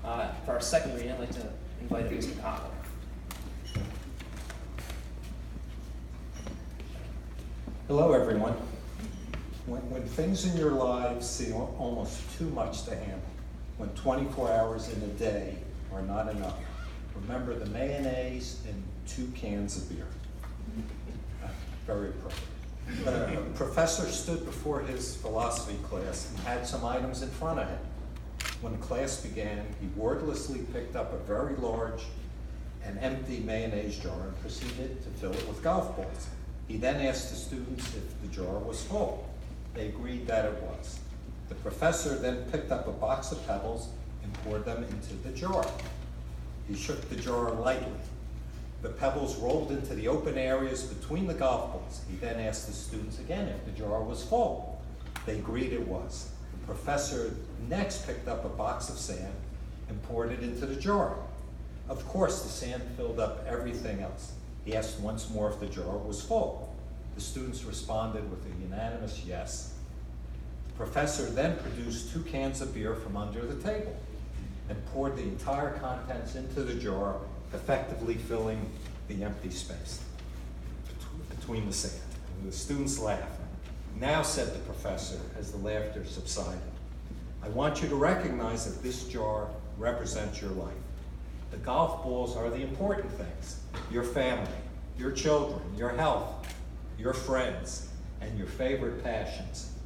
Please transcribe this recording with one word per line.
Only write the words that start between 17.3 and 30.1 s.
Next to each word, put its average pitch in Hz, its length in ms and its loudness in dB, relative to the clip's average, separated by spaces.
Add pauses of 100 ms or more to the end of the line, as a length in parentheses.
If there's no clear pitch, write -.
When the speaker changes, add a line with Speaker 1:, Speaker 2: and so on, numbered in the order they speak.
Speaker 2:
the 104 140 -2
mayonnaise 127 1000 2
and 98 160 -2 (240)
two 123 280 -2
cans 101 420 0
of - 120 -2
beer. - 180 -4 (1800)
Very 101 220 2
appropriate. - 380 -4 (580)
Uh, - 340 2
a - 40 0 (120)
professor 160 560 6
stood - 340 0
before 143 360 0
his - 340 -2
philosophy 110 680 0
class - 460 -2
and 117 100 -4
had 120 280 0
some 123 180 0
items 127 360 2
in - 80 -2
front 160 300 0
of - 80 0
him. - 120 -2 (840)
When 113 160 -2
class 135 440 0
began, 104 440 -2 (140)
he 98 80 -2 (120)
wordlessly 131 600 2 (140)